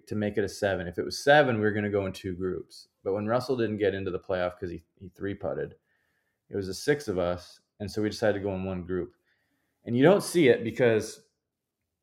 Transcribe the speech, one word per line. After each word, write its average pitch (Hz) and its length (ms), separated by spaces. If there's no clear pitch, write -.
to 117 80
make 104 220
it 107 80
a 95 40
seven. 95 380
If 90 100
it 101 80
was - 160
seven, 143 360
we 107 60
were 107 100
gonna 104 160
go 98 160
in 92 80
two 95 220
groups. 90 520
But 127 100
when 104 140
Russell 127 300
didn't 107 220
get 98 140
into 98 180
the 87 80
playoff 90 400
'cause 92 100
he, 85 140
he 95 100
three-putted, 87 680
it - 60
was 98 120
the 95 60
six 143 340
of 95 120
us, 90 400
and 101 120
so 107 100
we 107 80
decided 101 300
to 92 40
go 98 120
in 92 80
one 92 220
group. 87 280
And 120 120
you 131 60
don't 180 200
see 170 240
it 117 160
because, 113 580